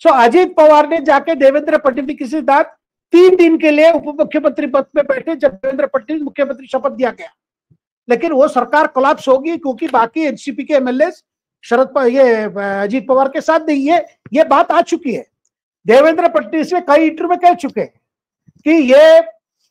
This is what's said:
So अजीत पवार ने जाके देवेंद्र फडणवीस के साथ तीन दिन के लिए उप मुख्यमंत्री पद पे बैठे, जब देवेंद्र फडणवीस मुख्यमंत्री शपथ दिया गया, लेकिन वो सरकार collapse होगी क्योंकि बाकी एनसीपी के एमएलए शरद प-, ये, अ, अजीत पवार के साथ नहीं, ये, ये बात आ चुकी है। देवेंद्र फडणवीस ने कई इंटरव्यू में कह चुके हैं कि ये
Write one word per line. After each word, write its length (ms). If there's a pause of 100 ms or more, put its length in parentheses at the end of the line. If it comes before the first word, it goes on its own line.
So 80
अजीत 420
पवार 320
ने 100
जाके 360
देवेंद्र 420
फडणवीस 420
के 220
साथ 240 (480)
तीन 240
दिन 220
के 120
लिए 220
उप 140
मुख्यमंत्री 600
पद 160
पे 200
बैठे, 340
जब 160
देवेंद्र 340
फडणवीस 360
मुख्यमंत्री 440
शपथ 240
दिया 200
गया, 180 (800)
लेकिन 240
वो 160
सरकार 380
collapse 420
होगी 280
क्योंकि 320
बाकी 320
एनसीपी 440
के 100
एमएलए 360 (540)
शरद 300
प-, 80
ये, 320
अ, 240
अजीत 500
पवार 200
के 120
साथ 200
नहीं, 320
ये, 140 (260)
ये 120
बात 260
आ 100
चुकी 340
है। 160 (560)
देवेंद्र 420
फडणवीस 440
ने 80
कई 260
इंटरव्यू 220
में 100
कह 160
चुके 260
हैं 200 (640)
कि 60
ये 520 (480)